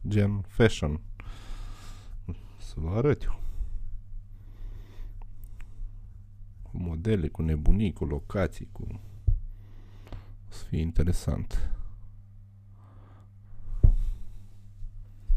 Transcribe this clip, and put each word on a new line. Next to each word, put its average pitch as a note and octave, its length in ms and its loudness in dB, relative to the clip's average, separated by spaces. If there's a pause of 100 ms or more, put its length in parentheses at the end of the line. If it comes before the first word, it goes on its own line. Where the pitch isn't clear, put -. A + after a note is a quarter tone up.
gen G2+ 320 4
fashion. E2+ 600 4 (1600)
Să - 200 -10
vă E2+ 200 -2
arăt C3 260 4
eu. - 180 2 (3250)
Cu - 160 -10
modele, F2 500 0
cu - 140 -4
nebunii, E2 500 6
cu - 120 -2
locații, D2+ 680 -2
cu... - 280 -8 (1500)
o - 40 -10
să - 120 -8
fie - 160 -2
interesant. - 880 4 (3750)